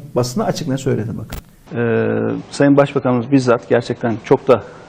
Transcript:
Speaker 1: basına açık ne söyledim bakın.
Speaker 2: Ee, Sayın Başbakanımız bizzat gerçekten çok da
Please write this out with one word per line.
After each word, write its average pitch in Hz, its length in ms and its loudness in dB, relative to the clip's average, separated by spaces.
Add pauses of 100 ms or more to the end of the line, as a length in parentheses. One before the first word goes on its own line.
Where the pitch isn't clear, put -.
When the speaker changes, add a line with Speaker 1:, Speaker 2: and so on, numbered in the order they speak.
(140)
Speaker 1:
basına - 300 -2
açık 165 240 -4
ne 131 100 -2
söyledim 117 400 -4
bakın. - 200 -12 (360)
Speaker 2:
Ee, 113 680 -2 (100)
Sayın 143 260 4
Başbakanımız 127 560 0
bizzat 123 360 2
gerçekten 117 560 -2
çok - 240 2
da 110 140 4 (260)